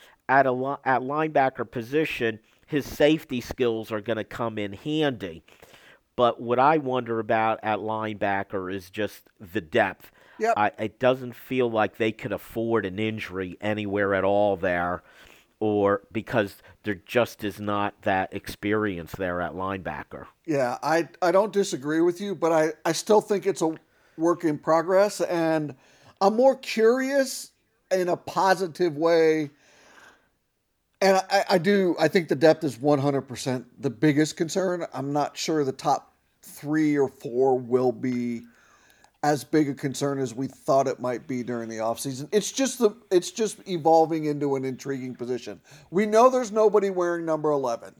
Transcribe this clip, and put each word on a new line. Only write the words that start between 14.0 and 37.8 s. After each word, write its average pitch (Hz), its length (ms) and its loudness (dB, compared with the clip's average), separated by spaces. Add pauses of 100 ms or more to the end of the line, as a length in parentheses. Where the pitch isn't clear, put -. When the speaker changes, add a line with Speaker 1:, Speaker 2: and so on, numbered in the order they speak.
Speaker 1:
at 95 100 0
all 101 320 2
there, 87 460 -2 (580)
or 101 420 2 (100)
because 107 440 -2 (260)
there 104 140 -4 (100)
just 113 380 -2
is 101 160 -8
not 104 420 -4
that 95 320 -2
experience 101 800 -4
there 90 280 -4
at 80 140 -6
linebacker. 87 720 -8 (180)
Speaker 2:
Yeah, 135 380 -2
I, 160 260 0 (140)
I 175 80 2
don't 190 220 2
disagree 165 480 -2
with 175 200 2
you, 202 140 -6
but 165 180 0
I, 160 200 2 (120)
I 165 80 0
still 208 280 4
think 196 260 -2
it's 190 160 -2
a 160 140 0 (400)
work 170 280 0
in 151 140 0
progress, 185 640 2
and 160 540 0 (460)
I'm 202 140 2
more 254 220 4
curious 262 960 0 (400)
in 180 160 0
a 170 80 0
positive 180 800 0
way. 160 540 4 (1500)
And 196 160 6 (140)
I, 196 200 4
I 190 80 4
do, 185 420 2
I 156 80 4
think 165 200 0
the 165 60 0
depth 156 300 4
is 117 160 -4
one 147 180 4
hundred 139 240 0
percent 127 440 -6 (140)
the 131 100 -2
biggest 151 460 2
concern. 180 560 -2
I'm 135 200 -6
not 147 240 -2
sure 156 260 -2
the 131 80 0
top - 420 -2 (300)
three 151 560 0
or 135 100 4
four 127 480 0
will 127 360 2